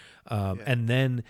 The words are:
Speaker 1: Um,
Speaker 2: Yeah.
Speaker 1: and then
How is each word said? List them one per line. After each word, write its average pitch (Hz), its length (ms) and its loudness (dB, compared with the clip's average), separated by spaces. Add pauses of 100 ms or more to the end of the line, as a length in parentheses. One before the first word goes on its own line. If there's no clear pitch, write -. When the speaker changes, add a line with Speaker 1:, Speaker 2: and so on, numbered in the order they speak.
(260)
Speaker 1:
Um, 98 320 -2
Speaker 2:
Yeah. 110 80 -14
Speaker 1:
and 120 220 0
then 127 420 2